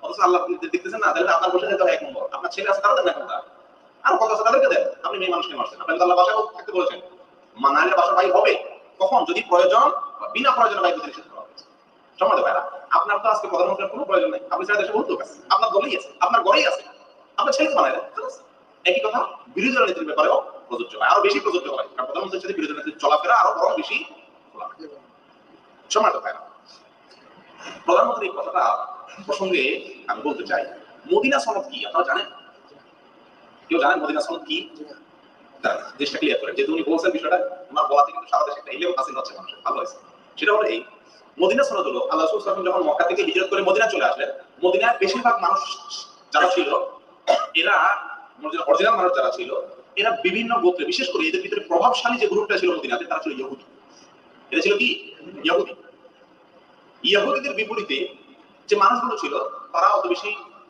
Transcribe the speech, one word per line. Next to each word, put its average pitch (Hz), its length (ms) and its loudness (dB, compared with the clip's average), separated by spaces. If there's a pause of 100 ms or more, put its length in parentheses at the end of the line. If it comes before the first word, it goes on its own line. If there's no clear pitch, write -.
অথচ - 180 -6
আল্লাহ 359 220 6
আপনি 349 260 -6
দেখতেছেন 349 320 -6
না, - 120 2
তাহলে 175 180 2
আপনার 185 200 2
বসে 180 160 0
যেতে 202 160 0
হয় - 100 4
এক - 100 -2
নম্বর। - 300 -8
আপনার - 180 -8
ছেলে - 200 -4
আছে, 587 100 2
তারা 605 140 4
দেন - 100 2
না - 80 2
কোনটা? - 300 -8 (600)
আর - 140 4
কত 220 160 2
আছে, 208 120 0
তাদেরকে 180 300 4
দেন। - 140 2 (140)
আপনি 196 160 -4
মেয়ে 185 120 -2
মানুষকে 165 240 -4
মারছেন, - 260 -8
আপনি 165 180 -2
তো 180 60 4
আল্লাহ 180 120 4
বাসায় 214 400 2
থাকতে - 160 -12
বলেছেন, 180 280 -2 (560)
মা - 160 2
নাহলে 151 240 4
বাসা 143 160 4
বাইর 190 200 4
হবে। - 320 4 (340)
কখন? 147 260 2
যদি 320 240 -2
প্রয়োজন, 214 420 6 (420)
বিনা 254 180 2
প্রয়োজনে - 320 2
বাইর - 140 2
হতে - 100 -10
নিষেধ - 240 -14
করা - 100 -16
হয়েছে। - 240 -20 (540)
সম্মানিত 185 260 4
ভাইরা, - 260 0 (200)
আপনার 202 280 2
তো 226 100 0
আজকে 208 200 0
প্রধানমন্ত্রীর 180 400 0
কোনো - 160 -6
প্রয়োজন 190 260 2
নেই, - 100 -6 (100)
আপনি 180 160 -2
সারা 208 140 2
দেশে 214 120 -2
বহুত 214 180 0
লোক - 100 -2
আছে, - 140 -12 (160)
আপনার 151 200 4
দলেই 202 260 0
আছে, - 120 -8 (120)
আপনার 226 220 2
ঘরেই 196 240 4
আছে, - 160 -2 (540)
আপনার 269 160 0
ছেলেকে 285 220 2
বানায় - 180 2
দেন, - 120 -4 (120)
ঠিক 440 80 -8
আছে? - 160 -12 (440)
একই 180 160 2
কথা 220 180 0 (360)
বিরোধী 247 200 0
দলের 196 140 4
নেত্রীর 170 180 -4
ব্যাপারেও - 340 2 (280)
প্রযোজ্য - 280 -10
হয়, - 120 0
আরো 202 120 4
বেশি 202 200 2
প্রযোজ্য - 280 -2
হয়, - 280 -6
কারণ - 100 -6
প্রধানমন্ত্রীর 185 340 -6
সাথে - 140 -6
বিরোধী 147 180 -4
নেত্রীর 151 260 -10
চলাফেরা - 360 2
আরো - 260 4
বরং - 160 2
বেশি - 280 -6 (480)
খোলা। - 160 -12 (1200)
সম্মানিত - 320 0
ভাইরা, - 260 -8 (1400)
প্রধানমন্ত্রীর - 460 2
এই - 60 -10
কথাটা - 500 0 (400)
প্রসঙ্গে 180 680 -2 (140)
আমি - 140 -6
বলতে - 240 -4
চাই, - 180 -2 (500)
মদিনা 262 240 4
সনদ 208 320 -2
কি - 160 -8
আপনারা - 180 0
জানেন? - 220 -2 (1400)
কেউ 339 100 2
জানেন 302 200 2
মদিনা 302 220 -2
সনদ 330 240 -8
কি? 320 260 -6 (920)
দাঁড়ান, - 200 -2
জিনিসটা - 360 -8
ক্লিয়ার 139 220 0
করেন। 135 140 -6
যেহেতু 139 180 0
উনি 160 100 -2
বলছেন 165 280 0
বিষয়টা, 156 260 0 (340)
ওনার 139 160 0
গলা - 180 4
থেকে - 140 -6
কিন্তু - 120 -10
সারা - 140 2
দেশে - 140 -6
একটা - 140 -12
ইলম 175 240 -2
হাসিল - 200 -4
হচ্ছে - 180 -8
মানুষের, - 300 -18
ভালো - 120 -2
হয়েছে। - 200 -6 (400)
সেটা 208 160 2
হলো 214 100 4
এই, 214 220 -2 (560)
মদিনা 220 240 4
সনদ 202 140 -2
হলো 180 220 -2
আল্লাহ - 20 0
রাসূল 160 380 0
সাল্লাল্লাহু 196 100 -4
আলাইহি 185 180 -2
ওয়াসাল্লাম 180 140 0
যখন 151 80 2
মক্কা 165 160 2
থেকে 180 160 0
হিজরত 185 280 0
করে 202 120 0
মদিনা 214 240 4
চলে - 180 0
আসলেন, - 260 0 (340)
মদিনায় 226 340 4
বেশিরভাগ 202 420 2
মানুষ 175 200 2 (720)
যারা 160 160 4
ছিল, - 260 2 (800)
এরা 165 220 2 (880)
অরিজিনাল 170 300 4
মানুষ 180 200 2
যারা - 140 2
ছিল, - 240 -8 (420)
এরা - 140 2
বিভিন্ন 233 500 0
গোত্রে, 180 240 2
বিশেষ 180 280 -4
করে 160 140 -2
এদের 180 160 -2
ভিতরে 208 180 -4
প্রভাবশালী 202 560 2
যে 214 100 0
গ্রুপটা 208 320 0
ছিল 180 180 2
মদিনাতে, 131 280 -4
তারা - 180 -4
ছিল 135 180 -6
ইহুদি। 135 240 -10 (840)
এরা - 100 0
ছিল - 180 2
কি? - 360 -4 (300)
ইহুদি। - 300 0 (1300)
ইহুদিদের 269 520 0
বিপরীতে 202 540 -4 (600)
যে 202 80 4
মানুষগুলো - 420 2
ছিল, - 200 -4 (340)
তারা 175 140 2
অত - 200 2
বেশি 185 300 -4 (340)